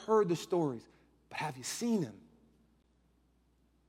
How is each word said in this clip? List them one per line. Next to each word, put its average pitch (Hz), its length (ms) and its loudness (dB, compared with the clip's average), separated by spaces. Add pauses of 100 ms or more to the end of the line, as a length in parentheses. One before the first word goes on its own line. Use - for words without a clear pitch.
heard 214 260 4
the 170 60 2
stories, 151 480 -2 (460)
but - 100 -10
have 139 180 -6
you 127 60 -12
seen 226 400 0
him? 107 120 -8 (1700)